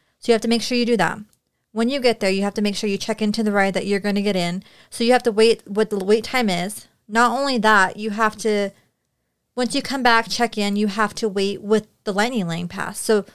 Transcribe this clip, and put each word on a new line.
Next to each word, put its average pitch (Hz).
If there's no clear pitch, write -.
So -
you -
have 220
to 247
make 226
sure 247
you 240
do 233
that. 175
When 226
you 277
get 233
there, 196
you 196
have 202
to 220
make 202
sure 214
you 196
check 214
into 214
the 214
ride 196
that 190
you're 202
gonna 202
get 202
in. 175
So -
you 233
have 247
to 233
wait 220
what 214
the 208
wait 220
time 240
is. 180
Not 226
only 269
that, 202
you 214
have 220
to, 208
once 247
you 277
come 262
back, 226
check 233
in, 202
you 208
have 208
to 226
wait 196
with 208
the 202
Lightning 208
Lane 170
Pass. 190
So 214